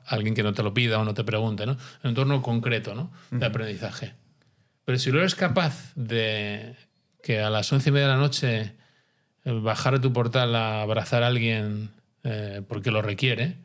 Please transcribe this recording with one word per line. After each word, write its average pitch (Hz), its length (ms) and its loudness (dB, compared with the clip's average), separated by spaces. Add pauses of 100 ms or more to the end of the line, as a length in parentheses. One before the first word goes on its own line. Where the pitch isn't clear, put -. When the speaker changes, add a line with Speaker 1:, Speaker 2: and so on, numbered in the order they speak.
(160)
Speaker 1:
alguien 110 200 0
que 107 80 2
no 104 100 2
te 117 100 -2
lo 101 100 -2
pida 117 260 2
o 110 60 2
no 107 80 -2
te 110 100 -2
pregunte, 107 420 -2
¿no? 131 80 0
En 131 60 -4 (240)
un 131 60 0
entorno 135 320 2
concreto, 117 540 -2
¿no? 151 160 -8 (200)
De 123 60 -2
Speaker 2:
Ujú. 120 80 0
Speaker 1:
aprendizaje. 110 680 -6 (720)
Pero 127 140 0
si 127 120 0
lo 143 80 4
eres 185 160 2
capaz 165 600 0
de 110 800 -2 (480)
que 110 180 0
a 107 80 2
las 107 240 0
once 139 160 4
y - 20 4
media 139 160 4
de 135 60 4
la 131 60 4
noche, 120 540 0 (720)
eh, 127 60 -2
bajar 110 440 0
a 131 60 2
tu 131 120 2
portal 120 420 2
a 110 280 0
abrazar 107 400 2
a 120 40 4
alguien, 110 600 0 (340)
eh, 104 440 -6
porque 104 240 -2
lo 107 100 2
requiere, 117 640 -2